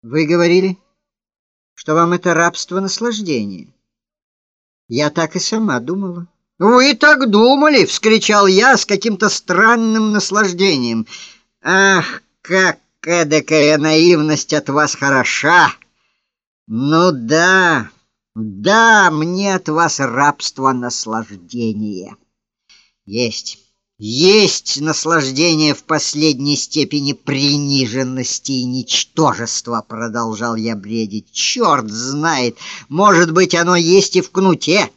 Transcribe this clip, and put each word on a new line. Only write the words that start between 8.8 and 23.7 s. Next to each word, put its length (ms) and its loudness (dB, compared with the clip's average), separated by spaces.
каким-то 460 -2
странным 840 0
наслаждением. 920 -2
"Ах, 600 0
как 380 0
эдакая 760 2
наивность 760 2
от 160 -4
вас 260 -2
хороша! 760 2
Ну 460 0
да, 800 0
да, 760 2
мне 440 -2
от 160 -6
вас 300 -2
рабство 720 -2
наслаждение. 1400 -8
Есть". 640 -8